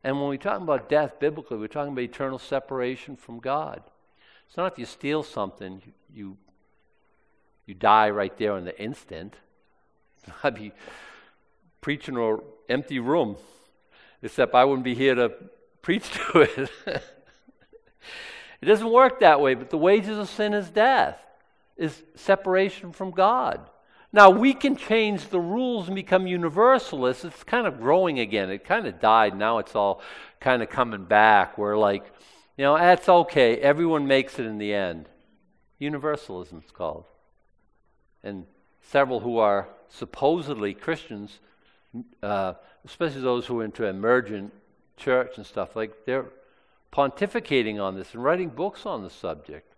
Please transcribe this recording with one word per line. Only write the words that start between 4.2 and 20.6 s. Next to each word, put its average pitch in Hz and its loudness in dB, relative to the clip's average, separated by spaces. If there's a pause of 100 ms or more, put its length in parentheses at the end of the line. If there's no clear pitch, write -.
It's - -16
not 180 -4
if - -18
you 117 -10
steal 147 -6
something, 95 -10
you, - -20 (200)
you, 101 -16 (1300)
you 98 -18
die 107 4
right 101 -6
there 104 -2
in 90 -10
the - -14
instant. 101 -14 (520)
<laughs> - -20
I'd 135 0
be 107 -16 (1080)
preaching 147 -8
in 120 -4
an 110 -2 (280)
empty 135 -4
room, 120 -2 (840)
except 123 -2
I 127 8
wouldn't 135 0
be 123 -4
here 131 2
to 120 2 (500)
preach 190 -4
<laughs> - -8
to 170 6
it. 135 2 (160)
It - -16
doesn't 220 4
work 247 6
that 156 8
way, 135 4
but 123 -8
the 160 -2
wages 208 2
of 202 -8
sin 208 -4
is 190 -4